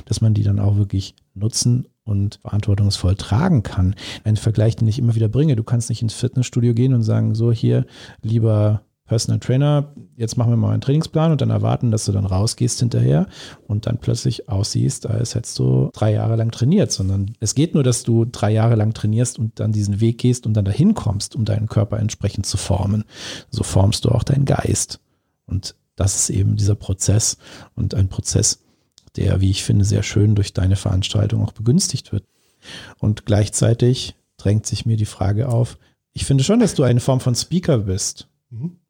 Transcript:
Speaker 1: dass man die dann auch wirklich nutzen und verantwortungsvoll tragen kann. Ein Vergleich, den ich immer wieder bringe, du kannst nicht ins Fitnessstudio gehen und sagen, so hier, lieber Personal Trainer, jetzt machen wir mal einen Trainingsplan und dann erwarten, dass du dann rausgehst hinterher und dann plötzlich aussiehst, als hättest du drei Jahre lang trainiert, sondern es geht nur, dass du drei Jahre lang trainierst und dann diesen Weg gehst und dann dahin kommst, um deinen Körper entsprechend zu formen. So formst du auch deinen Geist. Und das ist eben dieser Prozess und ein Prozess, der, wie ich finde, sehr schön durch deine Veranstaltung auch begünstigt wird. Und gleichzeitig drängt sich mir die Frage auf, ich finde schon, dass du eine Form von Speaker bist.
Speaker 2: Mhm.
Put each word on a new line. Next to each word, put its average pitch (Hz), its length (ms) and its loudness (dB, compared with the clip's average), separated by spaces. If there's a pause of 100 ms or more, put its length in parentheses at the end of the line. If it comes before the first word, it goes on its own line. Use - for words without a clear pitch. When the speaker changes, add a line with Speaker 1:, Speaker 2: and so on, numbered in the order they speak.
Speaker 1:
dass - 160 -2
man 110 100 4
die 104 100 2
dann 101 160 0
auch 101 200 2
wirklich 98 360 -2 (200)
nutzen 120 520 0 (180)
und 101 360 -2
verantwortungsvoll 101 760 0
tragen 143 460 0
kann. 92 320 0 (300)
Ein 107 120 2
Vergleich, 107 380 0
den 110 140 0
ich 107 100 0
immer 120 180 0
wieder 110 120 2
bringe, 135 260 2
du 110 100 -2
kannst 120 260 -2
nicht 117 100 -4
ins 113 140 -4
Fitnessstudio 120 580 0
gehen 127 220 2
und 117 80 2
sagen, 110 320 2
so 113 180 2
hier, 120 320 2 (380)
lieber 107 580 2 (240)
Personal 110 360 0
Trainer, 143 520 0 (240)
jetzt 113 200 -4
machen 117 160 2
wir 117 40 4
mal 107 140 2
einen 107 120 0
Trainingsplan 160 500 0
und 139 80 0
dann 117 100 0
erwarten, 110 400 0
dass 107 140 0
du 104 80 0
dann 101 140 0
rausgehst 104 520 -2
hinterher 123 480 2 (400)
und 104 220 -4
dann - 100 -2
plötzlich - 500 -4
aussiehst, 113 580 -2
als 113 280 -4
hättest - 240 -6
du 65 340 2
drei 107 200 0
Jahre 110 240 0
lang 113 160 -2
trainiert, 151 400 2
sondern 98 480 -2
es - 160 -4
geht 160 180 0
nur, 151 80 4
dass 123 220 0
du 113 200 2
drei 107 280 -2
Jahre 113 240 4
lang 107 180 2
trainierst 110 460 -2
und 110 180 -4
dann 110 140 -2
diesen 101 260 0
Weg 113 200 0
gehst 123 280 0
und 110 80 0
dann 107 100 2
dahin 196 300 4
kommst, - 400 -4
um 117 100 0
deinen 107 220 0
Körper 107 320 0
entsprechend 107 480 -4
zu - 100 -4
formen. 98 460 0 (480)
So - 140 -4
formst - 400 2
du - 60 4
auch 120 120 2
deinen 139 220 2
Geist. - 560 -2 (440)
Und - 300 -6 (220)
das 95 180 0
ist - 160 -2
eben 104 240 2
dieser 104 220 2
Prozess - 600 -2 (380)
und - 220 -4
ein 98 140 2
Prozess, - 500 -2 (560)
der, 92 240 0
wie 95 100 4
ich - 140 -2
finde, 107 200 2
sehr 104 200 0
schön 104 320 2
durch 98 160 -2
deine 95 240 0
Veranstaltung 104 640 0
auch 107 100 -2
begünstigt 123 600 -2
wird. 101 140 -6 (720)
Und - 260 -2
gleichzeitig 113 880 0 (220)
drängt 104 300 0
sich - 200 -6
mir 113 100 0
die 107 80 0
Frage 104 440 -2
auf, 117 300 -2 (340)
ich - 140 -6
finde 135 180 2
schon, 226 160 2
dass 214 140 2
du 151 100 2
eine 120 160 4
Form 135 180 0
von 127 160 0
Speaker 160 440 0
bist. 98 500 -4 (240)
Speaker 2:
Mhm. 127 260 -10 (120)